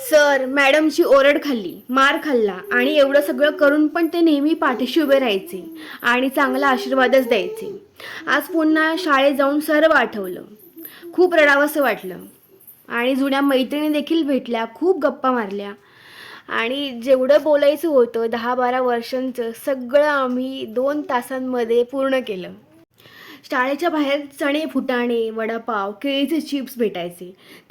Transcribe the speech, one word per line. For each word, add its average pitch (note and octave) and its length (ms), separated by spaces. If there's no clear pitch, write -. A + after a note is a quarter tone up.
सर, C#4+ 360
मॅडमची C#4+ 580
ओरड C#4 400
खाल्ली, A3 460
मार C4 340
खाल्ला A3+ 320
आणि B3+ 260
एवढं C#4 240
सगळं D4 300
करून D4+ 360
पण E4 200
ते E4+ 140
नेहमी D#4 320
पाठीशी C4 480
उभे C#4 180
राहायचे F#3+ 580
आणि B3+ 260
चांगला C4+ 380
आशीर्वादच B3+ 600
द्यायचे. G3 600
आज D4 140
पुन्हा D#4 580
शाळेत C#4+ 360
जाऊन C#4+ 240
सर्व D4+ 320
आठवलं. G3+ 500
खूप F4 220
रडावंसं D4 460
वाटलं F#3+ 340
आणि B3 260
जुन्या C4+ 260
मैत्रिणी C#4 480
देखील D4+ 340
भेटल्या, A#3+ 420
खूप E4 300
गप्पा C4 260
मारल्या G3+ 400
आणि A#3+ 540
जेवढं C4 400
बोलायचं D4 440
होतं A#3+ 440
दहा A#3+ 240
बारा B3 260
वर्षांचं B3 680
सगळं C4+ 420
आम्ही C4 580
दोन C4 360
तासांमध्ये B3 840
पूर्ण C4+ 440
केलं. F#3 220
शाळेच्या C#4+ 380
बाहेर D4 300
चणे, D4 240
फुटाणे, A#3+ 560
वडापाव, A3 600
केळीचे C#4 500
चिप्स - 360
भेटायचे. F3+ 580